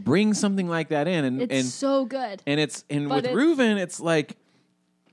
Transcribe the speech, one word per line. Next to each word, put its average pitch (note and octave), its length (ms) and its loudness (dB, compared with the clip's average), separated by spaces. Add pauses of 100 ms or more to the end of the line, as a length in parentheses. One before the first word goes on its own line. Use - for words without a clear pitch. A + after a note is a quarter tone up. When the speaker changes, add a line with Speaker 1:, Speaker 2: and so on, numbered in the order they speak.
Speaker 1:
bring G3 300 4
something G3 340 0
like E3 200 -4
that D3+ 180 0
in. E3+ 180 0
And, B2+ 160 -2
Speaker 2:
It's - 120 -2
Speaker 1:
and C3 120 0
Speaker 2:
so C4+ 400 0
good. A3+ 400 -8
Speaker 1:
And C#3+ 140 0
it's, - 300 -4
and D3 200 -2
Speaker 2:
But - 60 0
Speaker 1:
with C#3+ 100 0
Speaker 2:
it's B3+ 100 -2
Speaker 1:
Reuven, C4 420 4
it's F#3 220 -4
like D#3+ 380 0 (760)